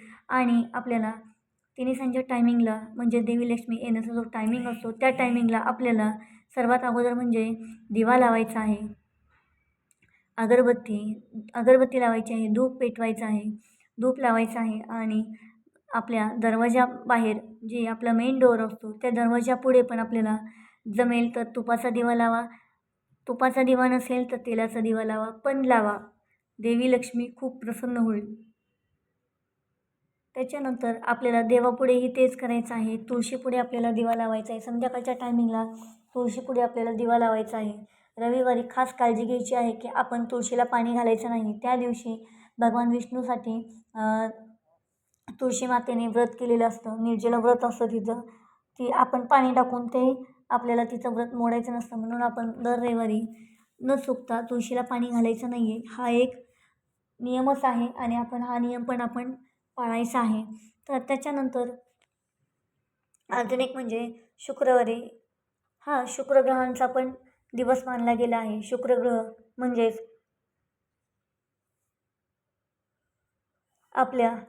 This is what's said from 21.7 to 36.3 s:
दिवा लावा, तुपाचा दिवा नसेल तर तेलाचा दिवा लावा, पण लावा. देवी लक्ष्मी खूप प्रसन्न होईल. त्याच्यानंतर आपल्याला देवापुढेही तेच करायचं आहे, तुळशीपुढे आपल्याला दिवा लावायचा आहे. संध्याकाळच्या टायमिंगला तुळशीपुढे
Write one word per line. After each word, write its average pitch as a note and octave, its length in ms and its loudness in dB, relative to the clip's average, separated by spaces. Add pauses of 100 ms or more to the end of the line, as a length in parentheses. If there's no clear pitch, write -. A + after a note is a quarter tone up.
दिवा A#3+ 240 2
लावा, A#3 280 2 (840)
तुपाचा B3+ 340 2
दिवा B3+ 260 4
नसेल B3 440 -2
तर B3 40 -2
तेलाचा A3+ 440 -4
दिवा A3 240 0
लावा, A3 240 -4
पण C4+ 360 -2
लावा. G#3+ 340 4 (600)
देवी A#3+ 340 2
लक्ष्मी A#3+ 440 -2
खूप B3+ 280 -10
प्रसन्न A#3+ 320 -6
होईल. A3 540 -2 (1800)
त्याच्यानंतर B3+ 580 -4 (100)
आपल्याला A#3 400 2
देवापुढेही B3 720 4
तेच B3+ 200 4
करायचं A#3 380 -4
आहे, A3 220 -2
तुळशीपुढे B3 600 -4
आपल्याला A#3+ 340 0
दिवा A#3 240 0
लावायचा A3+ 380 -2
आहे. A3 80 -8
संध्याकाळच्या B3 540 -4
टायमिंगला A#3 500 0 (500)
तुळशीपुढे B3 460 -2